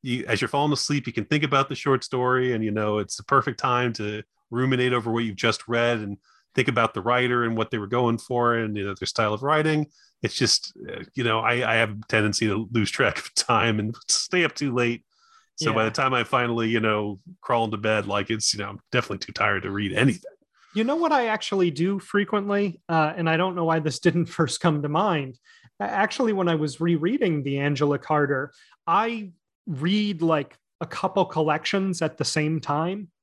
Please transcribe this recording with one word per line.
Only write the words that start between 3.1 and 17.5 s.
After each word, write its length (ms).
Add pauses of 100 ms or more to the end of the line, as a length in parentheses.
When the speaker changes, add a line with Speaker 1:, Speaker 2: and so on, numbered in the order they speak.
Speaker 1:
the 80
perfect 340
time 360
to 280 (280)
ruminate 420
over 180
what 140
you've 120
just 320
read 300
and 180 (380)
think 140
about 260
the 80
writer 420
and 120
what 140
they 80
were 100
going 300
for 360
and, 220
you 100
know, 120
their 80
style 280
of 80
writing. 440 (360)
It's 140
just, 360 (180)
uh, 120 (120)
you 100
know, 160
I, 320
I 40
have 140
a 60 (120)
tendency 380
to 260
lose 180
track 280
of 160
time 460
and 220
<laughs> 60
stay 360
up 100
too 180
late. 320 (540)
So 140
by 120
Speaker 2:
Yeah. 40
Speaker 1:
the 60
time 180
I 100
finally, 460
you 120
know, 380 (220)
crawl 240